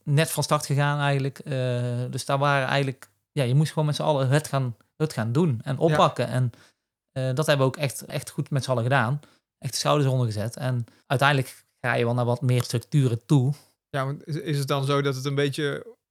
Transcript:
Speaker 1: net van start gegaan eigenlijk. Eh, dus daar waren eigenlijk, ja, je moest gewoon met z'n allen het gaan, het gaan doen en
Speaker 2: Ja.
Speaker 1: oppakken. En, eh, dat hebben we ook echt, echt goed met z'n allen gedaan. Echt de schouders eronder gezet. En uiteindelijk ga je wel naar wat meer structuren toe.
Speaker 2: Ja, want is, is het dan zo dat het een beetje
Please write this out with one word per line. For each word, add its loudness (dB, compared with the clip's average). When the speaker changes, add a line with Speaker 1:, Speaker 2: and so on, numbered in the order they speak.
Speaker 1:
net 2
van -2
start 0
gegaan 0
eigenlijk. 0
Eh, -4
dus -8
daar 0
waren 2
eigenlijk, -2
ja, -2
je 2
moest 4
gewoon -2
met 0
z'n -6
allen 2
het 2
gaan, -2
het -2
gaan -4
doen 2
en -4
Speaker 2:
Ja. -6
Speaker 1:
oppakken. 2
En, 0
eh, -4
dat 0
hebben 4
we 2
ook -14
echt, -4
echt -8
goed -6
met 0
z'n -2
allen 2
gedaan. 2
Echt -8
de -6
schouders 2
eronder 2
gezet. -4
En -4
uiteindelijk 2
ga -2
je 0
wel 0
naar 0
wat 0
meer 2
structuren 0
toe. 4
Speaker 2:
Ja, -4
want -10
is, -8
is -4
het -4
dan 0
zo 2
dat -2
het -8
een -4
beetje -2